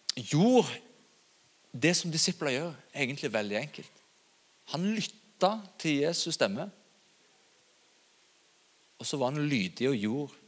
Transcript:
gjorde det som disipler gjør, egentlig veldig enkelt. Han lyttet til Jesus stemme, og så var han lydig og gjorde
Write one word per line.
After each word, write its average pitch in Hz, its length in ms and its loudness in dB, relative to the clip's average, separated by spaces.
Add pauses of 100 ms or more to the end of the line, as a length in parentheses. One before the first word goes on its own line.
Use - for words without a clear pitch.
(180)
gjorde 156 640 4 (920)
det 143 240 2
som 175 160 -2
disipler 151 460 0
gjør, 160 160 -4 (180)
egentlig 139 400 -4
veldig 104 300 0
enkelt. - 420 -14 (680)
Han 180 240 -2
lyttet 202 680 -2 (120)
til 147 220 0
Jesus 165 340 0
stemme, 113 300 0 (2250)
og 117 80 -12
så 147 160 -4
var 127 100 0
han 147 160 -2
lydig 120 440 0
og 139 40 0
gjorde 120 380 -4 (140)